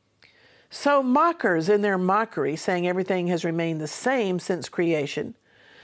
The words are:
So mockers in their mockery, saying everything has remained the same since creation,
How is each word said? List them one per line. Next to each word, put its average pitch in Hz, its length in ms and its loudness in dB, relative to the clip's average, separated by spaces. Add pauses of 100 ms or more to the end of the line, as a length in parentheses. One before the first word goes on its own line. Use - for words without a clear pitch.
(760)
So 285 280 2
mockers 247 640 2
in 208 140 4
their 202 160 2
mockery, 185 560 0
saying 175 320 -2
everything 180 400 0
has 175 180 -2
remained 165 340 -2
the 156 80 -6
same 208 520 -2
since 175 300 -6
creation, 165 640 -2 (480)